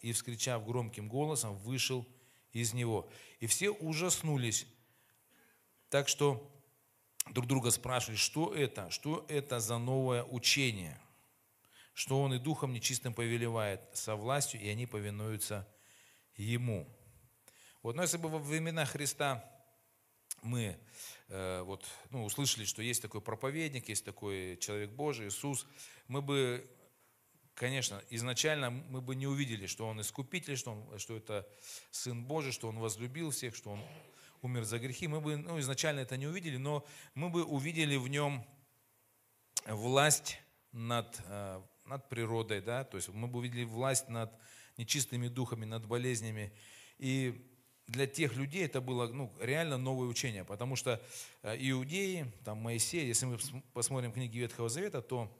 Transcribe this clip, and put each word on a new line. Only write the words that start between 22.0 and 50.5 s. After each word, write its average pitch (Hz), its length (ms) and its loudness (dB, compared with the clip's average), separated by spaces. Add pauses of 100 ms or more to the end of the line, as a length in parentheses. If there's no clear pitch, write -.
ну, 123 160 -4
услышали, 113 400 0
что - 160 -2
есть 117 220 0
такой 104 180 -6
проповедник, 135 680 -2
есть - 160 -4
такой 95 500 -4
человек 104 340 -2
Божий, 123 380 -2
Иисус, 139 380 -2 (420)
мы 139 140 -2
бы, 135 440 2 (880)
конечно, 123 540 0
изначально 127 640 2
мы 127 320 -6
бы 127 120 -2
не 135 120 -2
увидели, 127 400 0
что 110 200 -4
он 110 140 -4
искупитель, 143 560 -4
что 120 160 -4
он, 107 260 -10
что 113 160 -6
это 107 320 -4 (440)
Сын 120 340 -4
Божий, 139 280 0
что 113 160 -4
он 110 100 -4
возлюбил 123 520 -2
всех, 127 240 -2
что - 180 -10
он 104 80 -6 (600)
умер 123 240 0
за 110 140 0
грехи. 131 280 -4
Мы 156 140 0
бы, 151 160 0
ну, 165 240 -4
изначально 139 400 2
это 131 160 -2
не 139 100 -2
увидели, 165 300 -2
но 143 300 0 (280)
мы 160 140 0
бы 170 160 4
увидели 151 520 4
в 127 120 0
нем 143 380 2 (1200)
власть 127 760 4 (320)
над, 117 540 -2
э, 98 360 -6 (220)
над 139 240 -8
природой, 113 540 0
да, 120 220 -2
то 98 120 -8
есть 92 140 -6
мы 113 180 -4
бы 120 120 -2
увидели 123 240 -2
власть 123 440 2
над 113 240 -2 (460)
нечистыми 123 500 0
духами, 120 380 -2
над 110 180 -6
болезнями. 113 640 0 (460)
И 131 540 0 (360)
для 131 200 0
тех 135 280 0
людей 139 300 0
это 139 160 0
было, 123 280 0
ну, 123 300 -4
реально 143 380 2
новое 127 320 0
учение, 113 340 0
потому 120 320 -4